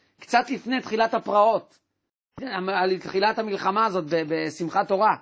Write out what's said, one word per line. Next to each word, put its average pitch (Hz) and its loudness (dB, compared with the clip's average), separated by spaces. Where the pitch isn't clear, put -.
קצת 247 2
לפני 254 -4
תחילת 226 0
הפרעות. 208 2
כן, 269 -10
המ-, 185 -6
על 190 0
תחילת 202 0
המלחמה 208 0
הזאת 185 -2
ב-, 160 -2
בשמחת 160 -2
תורה. 196 2